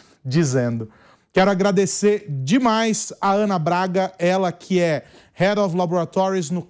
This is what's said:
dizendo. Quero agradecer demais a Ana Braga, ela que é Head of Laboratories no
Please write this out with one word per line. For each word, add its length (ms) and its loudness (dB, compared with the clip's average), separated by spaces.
dizendo. 640 0
Quero 180 2
agradecer 800 0
demais 920 0
a 100 0
Ana 260 0
Braga, 640 -2
ela 320 0
que 300 -2
é 240 0
Head 300 0
of 160 0
Laboratories 720 -2
no 200 -4